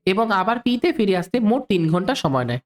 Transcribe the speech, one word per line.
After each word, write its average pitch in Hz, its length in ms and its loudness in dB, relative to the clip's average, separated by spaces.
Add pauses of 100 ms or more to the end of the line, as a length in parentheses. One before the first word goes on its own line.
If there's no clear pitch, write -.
এবং 220 260 0
আবার 202 280 0
পিতে 247 340 0
ফিরে 190 240 0
আসতে 175 220 -2
মোট 233 300 2
তিন 165 200 2
ঘন্টা 196 260 0
সময় 135 300 -2
নেয়। 120 200 -4